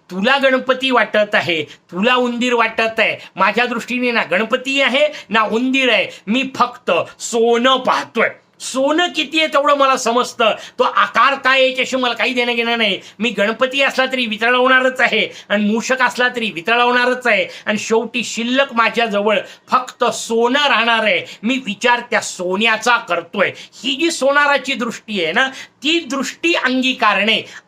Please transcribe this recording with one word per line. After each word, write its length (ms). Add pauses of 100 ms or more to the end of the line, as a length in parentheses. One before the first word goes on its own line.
(120)
"तुला 260
गणपती 540
वाटत 440
आहे, 280
तुला 520
उंदीर 380
वाटत 460
आहे, 360
माझ्या 300
दृष्टीने 460
ना 120
गणपती 580
आहे 260 (220)
ना 120
उंदीर 520
आहे, 140 (200)
मी 280
फक्त 360 (280)
सोनं 580
पाहतोय. 520 (300)
सोनं 560
किती 240
आहे 80
तेवढं 300
मला 200
समजतं, 540 (280)
तो 40
आकार 520
काय 240
आहे 100
याच्याशी 260
मला 180
काही 200
देणं 200
घेणं 240
नाही. 220 (200)
मी 100
गणपती 520
असला 240
तरी 200
वितळवणारच 760
आहे 320 (160)
आणि 240
मूषक 280
असला 280
तरी 220
वितळवणारच 760
आहे 200 (180)
आणि 120
शेवटी 460
शिल्लक 500
माझ्याजवळ 680 (320)
फक्त 340
सोनं 640
राहणार 360
आहे. 400
मी 220
विचार 340
त्या 220
सोन्याचा 760
करतोय." 540 (220)
ही 220
जी 160
सोनाराची 640
दृष्टी 500
आहे 100
ना, 140 (360)
ती 160
दृष्टी 540
अंगीकारणे, 880 (260)